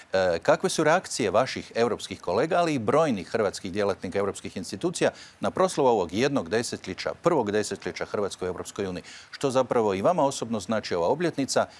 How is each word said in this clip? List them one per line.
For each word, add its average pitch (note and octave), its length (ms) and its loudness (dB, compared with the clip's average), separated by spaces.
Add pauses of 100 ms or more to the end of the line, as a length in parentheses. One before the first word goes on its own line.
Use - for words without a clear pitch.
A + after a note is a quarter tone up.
(140)
E, F2+ 260 2
kakve E3 300 2
su E3 140 0
reakcije D3+ 480 2
vaših G#2+ 440 0
europskih A2 460 -2
kolega, D3 360 0
ali E3+ 160 2
i C3+ 60 -2
brojnih A#2+ 480 2
hrvatskih G2+ 440 -2
djelatnika G2 480 -2
europskih F#2+ 380 -4
institucija C3+ 520 -2 (300)
na G2+ 120 -2
proslavu D#3+ 360 2
ovog F#2 260 2
jednog A#2 360 0
desetljeća, F#2+ 600 -4 (100)
prvog C3+ 300 2
desetljeća G2+ 540 -2
Hrvatske G2 400 -4
u - 20 -2
Europskoj F2+ 400 -6
uniji? F2+ 160 -6 (280)
Što C#3 200 -2
zapravo A#2+ 420 4
i F#2+ 80 0
vama D#3+ 220 2
osobno A#2 360 -2
znači G#2 360 -2
ova E2+ 120 2
obljetnica D3 580 0 (140)